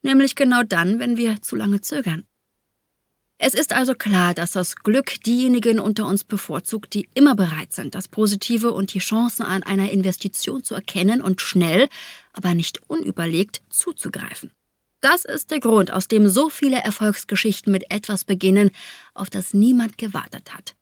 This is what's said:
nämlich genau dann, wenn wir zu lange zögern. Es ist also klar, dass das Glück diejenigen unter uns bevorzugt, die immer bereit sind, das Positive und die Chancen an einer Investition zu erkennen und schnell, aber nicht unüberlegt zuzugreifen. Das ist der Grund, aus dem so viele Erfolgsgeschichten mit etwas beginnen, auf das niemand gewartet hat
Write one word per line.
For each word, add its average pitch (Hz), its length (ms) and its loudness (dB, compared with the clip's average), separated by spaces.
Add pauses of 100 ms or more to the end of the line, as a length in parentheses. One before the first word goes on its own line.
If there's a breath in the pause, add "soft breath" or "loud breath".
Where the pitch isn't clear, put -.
nämlich 269 320 4
genau 247 280 4
dann, 190 360 0
wenn 240 180 -2
wir 220 240 -2
zu - 140 -8
lange 202 260 -2
zögern. 190 440 -6 (1160)
Es 254 120 2
ist - 180 0
also 254 220 2
klar, 180 400 2
dass 170 160 -4
das 180 240 -4
Glück - 480 -2
diejenigen 240 560 2
unter 214 260 -2
uns 202 180 -2
bevorzugt, - 720 -8
die - 220 -6
immer 277 200 6
bereit 160 380 -2
sind, - 220 -10
das 185 120 -8
Positive 214 640 0
und 190 220 -4
die 190 60 -4
Chancen 226 440 0
an 185 200 -4
einer 196 280 0
Investition 196 720 -4
zu 214 120 -8
erkennen 196 460 0
und 185 200 -2
schnell, 180 480 2 (440 loud breath)
aber 180 200 -2
nicht - 340 -4
unüberlegt 185 840 -4
zuzugreifen. - 800 -8 (500)
Das 330 240 4
ist - 240 -8
der 302 100 -2
Grund, 214 300 4
aus - 180 -4
dem 208 220 6
so 285 220 2
viele 262 320 0
Erfolgsgeschichten 208 880 -2
mit 190 200 0
etwas 190 340 -4
beginnen, 190 440 4 (460 loud breath)
auf 190 160 -10
das 190 240 -6
niemand 226 420 4
gewartet - 560 -10
hat - 280 -18